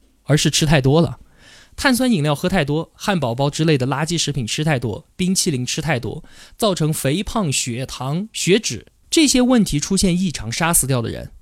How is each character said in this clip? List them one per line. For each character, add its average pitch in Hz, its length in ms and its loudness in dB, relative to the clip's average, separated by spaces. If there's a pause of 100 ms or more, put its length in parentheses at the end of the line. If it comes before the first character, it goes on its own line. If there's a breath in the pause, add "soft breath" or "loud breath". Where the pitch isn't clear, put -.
(260)
而 143 120 4
是 151 140 2
吃 - 140 0
太 147 160 4
多 135 200 4
了。 123 180 -2 (560 soft breath)
碳 262 200 2
酸 254 160 2
饮 175 100 2
料 147 140 0
喝 180 140 -2
太 185 140 2
多， 139 300 -2
汉 190 260 -2
堡 120 140 0
包 139 160 0
之 156 140 -2
类 160 140 4
的 123 100 -2
垃 139 180 -2
圾 165 120 -2
食 147 140 -2
品 131 140 -4
吃 156 180 -4
太 151 140 2
多， 117 380 -6
冰 185 180 0
淇 - 160 0
淋 123 160 -2
吃 - 160 -4
太 139 180 -2
多， - 240 -8 (340 loud breath)
造 202 180 0
成 156 180 0
肥 151 300 -2
胖、 196 280 -2
血 127 340 -4
糖、 151 480 -6
血 190 260 2
脂 120 280 -8 (220)
这 320 160 4
些 247 160 4
问 247 220 4
题 147 160 0
出 196 160 -2
现 180 220 2
异 185 120 0
常， 113 220 -8
杀 165 220 0
死 151 120 2
掉 127 160 0
的 107 80 -6
人 60 220 -10 (100)